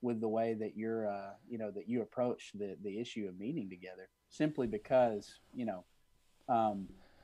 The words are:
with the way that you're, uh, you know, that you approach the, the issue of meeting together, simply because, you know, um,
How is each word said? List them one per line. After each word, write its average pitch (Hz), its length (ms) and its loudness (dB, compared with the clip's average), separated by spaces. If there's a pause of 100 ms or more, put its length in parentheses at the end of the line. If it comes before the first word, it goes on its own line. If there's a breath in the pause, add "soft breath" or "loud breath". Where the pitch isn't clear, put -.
with 120 180 0
the 113 80 2
way 113 260 2
that 107 220 -4
you're, 110 320 0
uh, 98 220 -4 (180)
you 117 100 -6
know, 107 120 -4
that 101 180 -8
you 120 140 2
approach - 520 -2
the, 101 280 -6
the 101 160 -4
issue 113 300 -4
of 90 100 -10
meeting 107 320 -4
together, 92 380 -14 (220)
simply 151 360 2
because, 110 720 4 (160)
you 123 100 -4
know, 92 200 -4 (640)
um, 107 400 4 (360 loud breath)